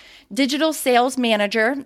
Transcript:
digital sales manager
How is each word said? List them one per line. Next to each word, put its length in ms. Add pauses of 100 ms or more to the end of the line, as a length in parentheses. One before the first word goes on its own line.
(320)
digital 400
sales 460
manager 680